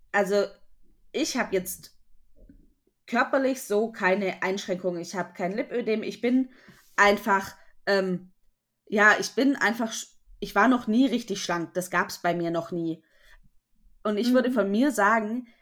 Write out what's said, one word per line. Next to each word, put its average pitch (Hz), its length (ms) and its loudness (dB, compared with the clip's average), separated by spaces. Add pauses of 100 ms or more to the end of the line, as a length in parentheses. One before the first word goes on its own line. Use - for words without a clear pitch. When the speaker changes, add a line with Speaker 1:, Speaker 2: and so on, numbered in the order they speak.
(140)
Speaker 1:
also 202 320 2 (640)
ich 269 240 -4
hab 220 160 -4
jetzt 185 400 -6 (1160)
körperlich 262 540 0
so 214 300 0
keine 190 500 0
Einschränkungen. 185 580 -4
Ich 170 160 -12
hab 180 200 -8
kein 190 200 -4
Lipödem. 226 460 -4
Ich - 200 -8
bin 254 280 2 (460)
einfach, 202 600 2 (300)
ähm, 190 460 -2 (560)
ja, 208 320 4
ich - 160 -8
bin 269 200 2
einfach 220 360 -2
sch-, - 240 -14 (240)
ich - 160 -10
war 208 120 6
noch 247 200 2
nie 233 180 4
richtig 233 380 -4
schlank. 170 320 -4
Das 180 160 -4
gab's 185 320 -2
bei 175 100 0
mir 170 160 -2
noch 165 220 -4
nie. 165 320 -6 (960)
Und 208 160 -2
ich 240 120 0
Speaker 2:
Mhm. 254 40 4
Speaker 1:
würde 247 180 4
von 196 200 0
mir 254 200 2
sagen, 220 560 0 (140)